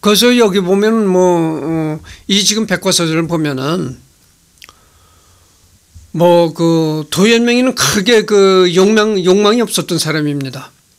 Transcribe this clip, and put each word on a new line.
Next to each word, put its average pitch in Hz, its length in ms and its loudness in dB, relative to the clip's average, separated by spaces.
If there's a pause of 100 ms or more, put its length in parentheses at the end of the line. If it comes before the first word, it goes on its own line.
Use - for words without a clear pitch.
그래서 214 360 2
여기 202 220 2
보면 202 480 0
뭐, 175 540 2
어, 156 380 -4 (280)
이 196 160 0
지금 214 220 -2
백과사전을 170 640 -2
보면은 147 720 -4 (2000)
뭐 170 420 2
그 160 580 -2
도연명이는 240 640 0
크게 208 480 0
그 190 520 2
욕망, 208 480 2
욕망이 208 380 2
없었던 170 380 -4
사람입니다. 143 720 -6 (280)